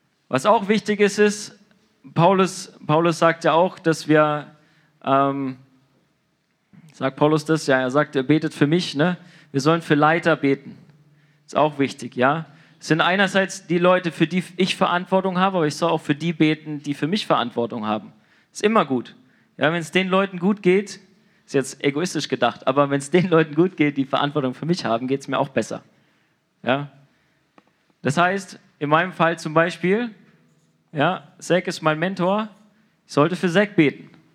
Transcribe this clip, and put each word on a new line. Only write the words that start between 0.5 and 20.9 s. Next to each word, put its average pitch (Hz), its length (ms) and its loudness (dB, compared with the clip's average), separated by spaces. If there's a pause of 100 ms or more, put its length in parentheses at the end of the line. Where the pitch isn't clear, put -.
wichtig 208 320 0
ist, 202 200 2
ist, 208 400 0 (540)
Paulus, 185 600 2 (120)
Paulus 160 340 0
sagt 165 240 2
ja 151 100 2
auch, 175 240 2
dass 160 300 -2
wir, 151 400 2 (560)
ähm, 139 540 0 (1400)
sagt 131 240 -6
Paulus 151 280 2
das? 160 220 -2
Ja, 131 120 4
er 127 120 -2
sagt, 143 240 0
er 139 80 0
betet 156 300 0
für - 140 2
mich, 170 280 -2
ne? 170 220 0 (340)
Wir 139 100 -4
sollen 160 200 2
für 160 140 0
Leiter 160 400 2
beten. 139 400 -2 (680)
Ist - 100 -8
auch 147 220 0
wichtig, 131 380 -6
ja? 143 300 0 (340)
Es - 80 -18
sind 156 140 2
einerseits 190 680 0
die 170 100 0
Leute, 180 340 2
für 165 160 0
die 175 160 -2 (140)
ich - 180 0
Verantwortung 185 640 0
habe, 190 200 0
aber 160 100 2
ich 143 80 -4
soll 170 160 0
auch 160 100 0
für 151 140 -2
die 160 180 -4
beten, 151 480 -2
die 143 120 -6
für 147 140 -6
mich 202 200 -4
Verantwortung 120 580 -2
haben. 107 260 -4 (400)
Ist - 120 -16
immer 208 220 2
gut. 131 300 -6 (420)
Ja, 147 140 2
wenn's 170 200 -4
den 185 160 0
Leuten 190 320 -2
gut 202 240 -2
geht, 190 360 0 (460)